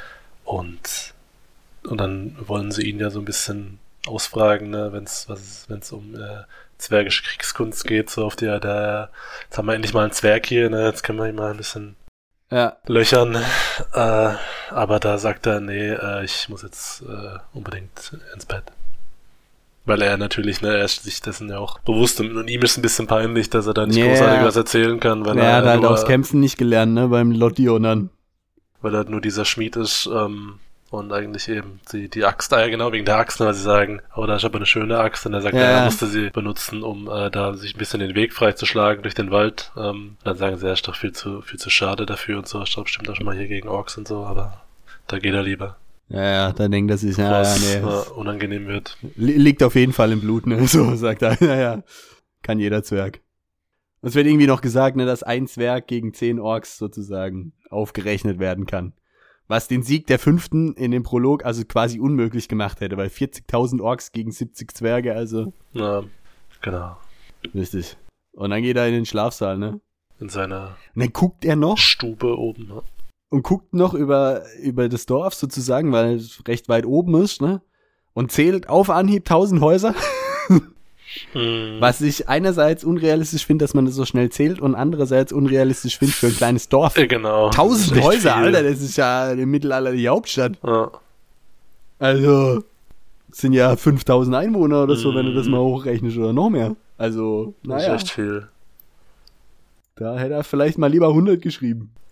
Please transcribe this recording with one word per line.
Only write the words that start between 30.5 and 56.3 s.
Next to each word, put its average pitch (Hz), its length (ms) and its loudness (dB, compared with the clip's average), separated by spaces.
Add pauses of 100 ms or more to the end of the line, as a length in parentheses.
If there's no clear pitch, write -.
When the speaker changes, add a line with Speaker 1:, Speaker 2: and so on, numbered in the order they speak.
Speaker 1:
und 101 220 -10
eigentlich 104 380 -6
eben 98 320 -8 (100)
die, 101 180 -8
die 107 140 -2
Axt, - 300 0
ah 113 80 6
ja 117 80 4
genau, 113 240 -2
wegen 107 120 -4
der 104 120 4
Axt, - 240 0
ne, 110 60 4
weil 104 60 2
sie 98 100 -6
sagen, 101 380 4 (140)
„Oh, 110 100 -4
da 104 120 0
ist 113 80 -2
aber 107 120 -2
eine 101 80 -6
schöne 113 340 2
Axt“, 110 260 -2
und 107 80 -4
er 101 80 -2
sagt, 101 140 0
Speaker 2:
Ja. 127 80 4
Speaker 1:
er 127 220 6
musste 113 220 0
sie 104 220 -2
benutzen, 104 540 -6
um, 104 260 -8
äh, 101 200 -4
da 101 260 -4
sich 101 200 -12
ein - 20 -14
bisschen 104 220 -6
den 95 160 -4
Weg 113 180 2
freizuschlagen 104 720 0
durch 101 120 -6
den 98 160 -4
Wald, 104 460 0
ähm, 101 460 -8
dann 95 140 -4
sagen 95 200 -2
sie, 92 100 -8
„Ja, 95 60 0
ist - 140 -4
doch - 80 -10
viel 98 160 -6
zu, 101 300 -10
viel - 180 -16
zu 98 100 -10
schade 101 360 -2
dafür“ 101 320 -6
und 95 100 -10
so, 104 140 -8
„Ist - 160 -4
doch 101 60 -8
bestimmt - 260 -8
auch 98 60 -8
schon 101 100 -6
mal 98 100 0
hier 101 140 -6
gegen 101 180 -6
Orks 101 300 -8
und 107 100 -12
so“, 104 180 -8
aber 101 360 -2 (460)
da 98 120 -6
geht 98 140 0
er 98 100 0
lieber. 98 320 -6 (320)
Speaker 2:
Ja, 98 160 -4
ja, 98 300 2
da 104 160 0
denkt 101 200 2
er 104 80 2
sich, 98 200 -2
ja, 104 100 2
Speaker 1:
Bevor 101 140 4
es, 101 320 2
Speaker 2:
ja, 101 80 -2
nee. 104 120 -4
Speaker 1:
äh, 101 200 -4
unangenehm 101 540 -8
wird. 101 280 -8 (220)
Speaker 2:
Li-, 123 200 2
liegt 143 260 6
auf 123 120 4
jeden 127 160 6
Fall 110 220 2
im 107 80 0
Blut, 110 260 -2
ne, 120 200 2
<laughs> - 0 -
so, 123 280 4
sagt 110 260 -2
er, 113 220 2
ja, 143 120 4
ja, 117 280 0 (600)
kann 107 160 -2
jeder 104 240 0
Zwerg. 98 360 -4 (840)
Es 120 120 -6
wird 143 120 6
irgendwie 151 200 6
noch 131 140 4
gesagt, 131 340 2
ne, 127 100 0
dass 123 180 -2
ein 123 240 -4
Zwerg 123 400 -4
gegen 113 260 -6
zehn 117 260 -2